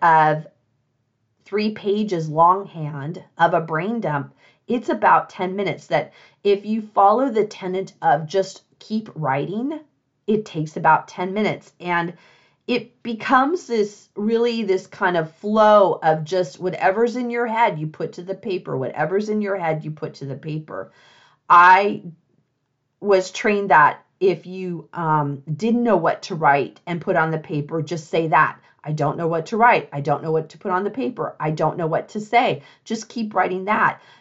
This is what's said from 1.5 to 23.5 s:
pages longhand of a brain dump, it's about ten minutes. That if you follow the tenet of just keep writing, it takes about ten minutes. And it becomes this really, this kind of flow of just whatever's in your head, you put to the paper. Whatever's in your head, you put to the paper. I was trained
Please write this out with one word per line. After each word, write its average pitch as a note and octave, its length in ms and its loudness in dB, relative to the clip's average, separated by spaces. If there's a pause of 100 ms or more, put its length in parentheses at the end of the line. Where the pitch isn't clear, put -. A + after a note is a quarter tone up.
pages G3+ 580 -2
longhand D#3 920 0 (160)
of E3+ 160 4
a E3 60 2
brain E3+ 400 -4
dump, D3 340 -6 (320)
it's A#3+ 220 -4
about G3+ 420 2
ten F#3 240 -6
minutes. F#3+ 320 -4
That D3+ 260 -2 (300)
if G3+ 200 2
you G#3+ 200 -4
follow G#3+ 460 4
the G#3+ 180 0
tenet F#3 460 -8 (100)
of D#3 240 2
just F#3+ 340 -2 (160)
keep G#3+ 380 -8
writing, D#3 640 -4 (480)
it G#3+ 180 0
takes D#3 320 -8
about D#3+ 300 4
ten F#3 260 -8
minutes. F#3+ 460 -4
And F3 340 -2 (540)
it A#3 340 -6
becomes C4 640 0
this G#3+ 500 -4
really, A3+ 460 0
this F#3+ 240 -2
kind F3+ 320 -2
of D#3+ 200 -4
flow G#3+ 680 4
of D#3+ 200 2
just F3+ 360 -4
whatever's F#3+ 560 0
in B3 160 -4
your A#3+ 160 -2
head, A3 320 0
you D#3 80 -6
put D#3+ 260 -8
to - 80 -14
the F#3 140 -8
paper. F3+ 420 -6
Whatever's E3+ 520 -2
in G#3+ 120 -2
your G3 160 -2
head, D#3+ 260 -2
you D#3 60 -10
put D3+ 260 -10
to C#3 100 -14
the C3+ 100 -8
paper. D#3 560 -10 (600)
I F#3 520 6 (960)
was F#3+ 320 2
trained G3+ 400 0